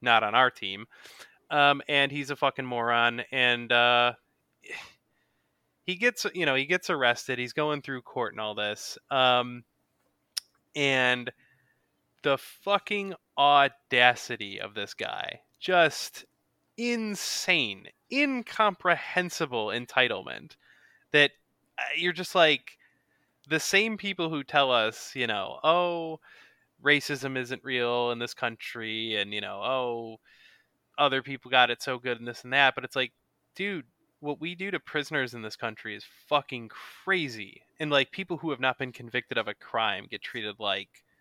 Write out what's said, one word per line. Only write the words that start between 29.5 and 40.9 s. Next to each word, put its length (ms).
"Oh, 580
other 240
people 280
got 200
it 120
so 160
good 200
and 100
this 160
and 80
that." 240
But 80
it's 120
like, 160
dude, 300
what 200
we 140
do 160
to 80
prisoners 560
in 80
this 140
country 400
is 80
fucking 400
crazy. 920
And, 100
like, 220
people 260
who 120
have 100
not 180
been 140
convicted 460
of 100
a 60
crime 560
get 120
treated 380
like 420